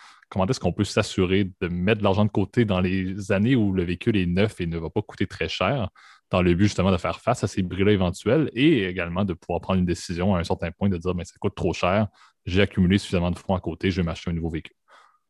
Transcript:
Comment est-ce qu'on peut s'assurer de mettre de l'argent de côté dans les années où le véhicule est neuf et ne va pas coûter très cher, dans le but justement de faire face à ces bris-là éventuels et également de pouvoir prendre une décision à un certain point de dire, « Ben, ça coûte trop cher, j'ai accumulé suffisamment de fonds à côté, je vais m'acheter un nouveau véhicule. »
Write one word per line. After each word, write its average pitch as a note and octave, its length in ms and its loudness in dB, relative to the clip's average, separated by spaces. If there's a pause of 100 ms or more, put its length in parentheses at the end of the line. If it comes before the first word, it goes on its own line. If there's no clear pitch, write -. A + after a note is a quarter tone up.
(280)
Comment - 200 -2
est-ce C3 120 -2
qu'on F2 140 -2
peut G#2 100 -2
s'assurer F#2+ 680 0 (100)
de F#2 80 0
mettre F2+ 300 0
de G2+ 40 -2
l'argent G2+ 220 4
de G#2 40 0
côté G#2 360 0
dans F#2 160 0
les F#2+ 500 -2
années G#2+ 240 2
où G#2 160 2
le F#2 120 0
véhicule F2+ 340 -2
est F2+ 80 2
neuf F#2+ 340 0
et F2+ 60 -4
ne E2 120 -4
va E2 120 -8
pas G#2+ 120 -2
coûter - 260 -6
très - 200 -6
cher, G#2 420 -2 (400)
dans F#2 120 2
le F2+ 140 4
but F#2+ 80 2
justement G2 280 2
de F2+ 60 2
faire E2+ 240 -6
face A#2 240 0
à - 20 0
ces G#2 140 -4
bris-là F#2+ 320 2
éventuels G#2 600 0
et C3 300 4
également F2+ 400 -2
de F#2+ 100 -2
pouvoir E2+ 280 -6
prendre F#2+ 180 2
une F2+ 60 4
décision F2 500 0
à E2+ 40 2
un E2 40 0
certain F2 280 -4
point G2+ 180 -2
de F2+ 80 0
dire, « F2+ 180 -4
Ben, E2+ 80 -6
ça - 160 -18
coûte G2+ 160 -4
trop E2+ 160 -2
cher, G2 360 2 (380)
j'ai F#2 160 2
accumulé F#2+ 360 4
suffisamment F2 340 -2
de E2+ 80 -8
fonds F#2+ 160 -2
à F2 60 -4
côté, F2 300 -2
je F2+ 100 -2
vais E2+ 40 -2
m'acheter D#2+ 240 -6
un E2+ 40 -2
nouveau E2 160 -4
véhicule. » D#2 260 -8 (540)